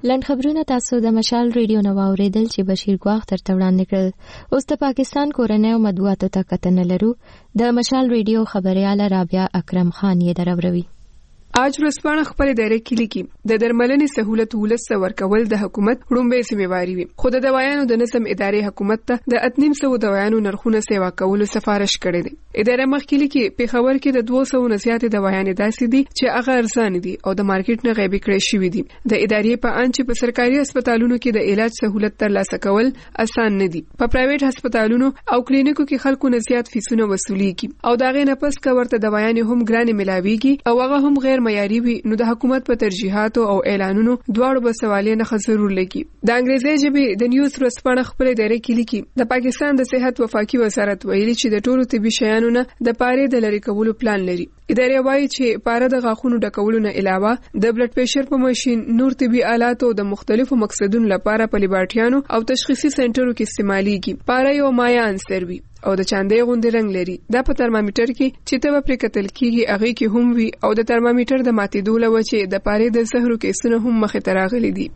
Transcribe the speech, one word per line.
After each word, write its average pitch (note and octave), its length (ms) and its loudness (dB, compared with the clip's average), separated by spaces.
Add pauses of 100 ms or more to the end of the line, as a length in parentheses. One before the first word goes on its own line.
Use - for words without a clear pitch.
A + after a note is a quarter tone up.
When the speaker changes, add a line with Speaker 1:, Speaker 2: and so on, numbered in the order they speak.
Speaker 1:
لنډ C4 200 0
خبرونه C#4+ 420 0
تاسو B3 320 -2
د A3+ 140 2
مشال A#3 400 0
ریډیو A3 300 2
نه G3 100 0
واورېدل G3 560 0
چې - 80 -4 (100)
بشیر F#3+ 340 0
ګواښ G#3+ 260 0
درته F#3+ 240 -4
وړاندې F#3 360 2
کړل. F#3+ 180 0 (440)
اوس C4+ 180 0
د D4+ 100 0
پاکستان C#4+ 560 -2
کورنیو A3 480 2
مطبوعاتو F#3+ 440 0 (100)
ته F#3+ 40 0 (120)
کتنه F3+ 340 2
لرو. F#3 220 2 (500)
د A#3+ 160 2
مشال C4 380 2
ریډیو A3 260 2 (140)
خبریاله G3 600 0
رابعه F#3 320 0 (140)
اکرم F3+ 400 0
خان F#3+ 180 2
یې F3 220 2
دروروي. F3 440 -2 (760)
Speaker 2:
آج C4+ 180 0
ورځپاڼه D4+ 500 -2
خپلې C#4 300 -2
دایره A3 260 0
کې - 160 -4
لیکي، G#3+ 220 -4 (260)
د A3 140 2
درملنې B3 500 2
سهولت A3 460 -2
ولس G#3+ 320 -2
ته A3 100 0
ورکول G3 480 0
د G#3 140 0
حکومت G3+ 360 0 (140)
لومړی B3 380 2
ذمهواري F#3 480 -2
وي. F3 60 -4 (180)
خو B3+ 120 2
د B3+ 120 2
دوایانو C4+ 440 0
د A3+ 120 2
نظم A3+ 320 -2
ادارې G3+ 340 -2
حکومت G3 420 -4
ته A#3+ 220 -2
د A#3 160 0
ات B3 140 -4
نیم D4 180 4
سوه C4 240 0
دوایانو G#3 420 2
نرخونه G#3+ 400 0
سیوا F#3+ 320 0
کولو G3+ 320 0
سفارش G3+ 540 -2
کړی F3 220 0
دی. - 60 -10 (300)
اداره B3 300 2
مخکې C#4+ 300 -2
لیکي، C#4 200 0 (160)
پېښور A#3+ 400 0
کې C#4 180 0
د A#3+ 140 2
دوه C4 220 2
سوو B3 200 2
نه G#3 120 0
زیاتې A#3 320 0
دوایانې F#3+ 460 0
داسې A3 300 0
دي C4+ 80 4 (160)
چې - 80 -2 (120)
هغه B3+ 160 0 (100)
ارزانه G#3 420 0
دي F#3 100 -6 (120)
او F#3+ 140 0
د G3+ 100 0
مارکیټ G3 280 0 (100)
نه A3+ 120 2
غیبي G3 240 0
کړی G3 240 0
شوي F#3+ 280 0
دي. F#3 60 -2 (300)
د - 0 - (120)
ادارې G#3+ 420 0
په F#3+ 40 0 (120)
اند B3+ 140 0
چې C4+ 120 -2
په - 140 -2
سرکاري B3 400 0
هسپتالونو A#3+ 600 0
کې A#3+ 140 0
د - 20 2 (140)
علاج A3+ 300 0
سهولت G#3 420 -2
ترلاسه G3 440 -2
کول G#3+ 220 4 (360)
اسان G#3+ 340 0
نه F#3+ 160 2
دي. D#3 80 -8 (160)
په A#3+ 60 0 (100)
پرایویټ C4+ 320 2
هسپتالونو B3 640 0 (240)
او - 20 4 (140)
کلینیکو C#4 320 2
کې C#4 240 -4
خلکو C4+ 280 0
نه A3+ 120 -2
زیات A#3+ 260 -2
فیسونه A3 380 0
وصولیږي G3 560 -2 (180)
او A#3+ 140 4
د - 100 2
هغې C#4 220 0
نه - 100 2
پس D4 220 -2
که B3+ 160 4
ورته A#3+ 260 -2
دوایانې G#3+ 420 0
هم A#3+ 100 0 (120)
ګرانې A#3 300 2
میلاویږي G3 540 2 (180)
او A#3+ 120 4
هغه C#4 220 2
هم C#4 220 2
غیر C4 140 2
معیاري G#3 420 0
وي، A#3+ 100 2 (140)
نو A3 100 0
د A#3 120 0
حکومت B3+ 360 0
په A#3+ 160 0
ترجیحاتو G#3 680 0
او - 20 2 (160)
اعلانونو G3+ 420 2 (240)
دواړو B3+ 300 2
به A#3 140 0
سوالې G#3 420 0
نښه A3 240 -2
ضرور G#3 320 0
لګي. F#3 240 -4 (260)
د - 100 2
انګریزي C4 440 2
ژبې C4+ 400 0
د A#3+ 100 0
نیوز C#4 260 2
ورځپاڼه B3+ 520 0
خپلې C4 300 0
دایره A3 240 2
کې B3 160 -2
لیکي، A3+ 200 -2 (220)
د A#3 100 0
پاکستان B3+ 480 0
د B3+ 120 -2
صحت B3+ 300 0
وفاقي A3 400 -2
وزارت G3+ 460 -2
ویلي G#3 260 2
چې A3+ 200 -2
د G3+ 120 -2
ټولو B3+ 280 2
طبي A3 240 0
شیانو A3+ 400 2
نه B3+ 40 0 (240)
د - 20 2 (120)
پارې B3+ 320 2
د A#3+ 120 2
لرې G#3 220 -2
کولو A3 360 -2
پلان G3+ 260 0
لري. F3 180 -4 (260)
ادارې B3+ 340 2
وایي C4+ 280 2
چې A3+ 320 -2
پاره A#3+ 280 0
د B3 120 -2
غاښونو A#3 380 0
ډکولو G#3+ 420 0
نه G3+ 140 -4
علاوه G3 320 0 (300)
د A3+ 120 2
بلډ A#3+ 240 -2
پریشر C4 320 0
په C4+ 140 2
ماشین، A#3+ 420 0 (140)
نور C4 240 0
طبي A#3+ 180 2 (120)
آلات A#3+ 340 0
او - 100 2
د G3+ 140 -2
مختلفو A3+ 500 0
مقصدونو G#3 520 0
لپاره A3 360 0
په G3+ 160 0
لیبارټیانو A3 640 2
او A3 100 2 (120)
تشخیصي C4+ 420 0
سنټرو B3 420 0
کې A3 140 0
استعمالیږي. G3 600 0 (180)
پاره C4 300 2
یو C#4 200 2
مایع A#3+ 300 2
عنصر F#3+ 400 -4
وي F#3 100 -10 (260)
او G3 120 0
د F#3+ 120 0
چاندي G3 300 2
غوندې A#3 360 2
رنګ A3 200 0
لري. F3+ 200 -4 (180)
دا B3+ 120 2
په C#4+ 140 0
ترمامیټر A3+ 480 0 (100)
کې C4 100 2 (200)
چې C4+ 140 -2
ته D4 120 2
به C#4+ 120 2
پرې B3+ 160 -2
کتل G#3 240 -2 (120)
کیږي، A#3 240 2 (120)
هغې A3 240 0
کې A3 160 0
هم A#3+ 120 4 (100)
وي A3+ 120 2 (160)
او G#3+ 140 2
د A3+ 120 0
ترمامیټر A#3+ 560 2
د A#3 120 2
ماتېدو G3+ 440 -2
له A3+ 120 2
وجې A3 260 0 (120)
د G3 40 -2 (100)
پارې G#3+ 200 2 (100)
د - 20 4 (140)
زهرو A#3+ 320 2
کیسونه A3+ 400 0
هم B3 180 2
مخې G#3 240 -2
ته F#3+ 140 0
راغلي G#3 360 0
دي. G3 200 -4